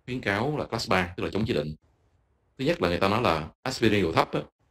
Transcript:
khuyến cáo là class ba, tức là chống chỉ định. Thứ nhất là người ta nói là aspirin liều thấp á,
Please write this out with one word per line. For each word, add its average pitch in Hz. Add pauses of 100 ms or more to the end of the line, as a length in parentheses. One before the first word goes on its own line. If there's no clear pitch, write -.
khuyến 127
cáo 113
là 95
class -
ba, 92
tức 101
là 82
chống 107
chỉ 117
định. 76 (840)
Thứ 131
nhất 165
là 87
người 87
ta 95
nói 107
là 80 (140)
aspirin 110
liều 82
thấp 143
á, 147 (300)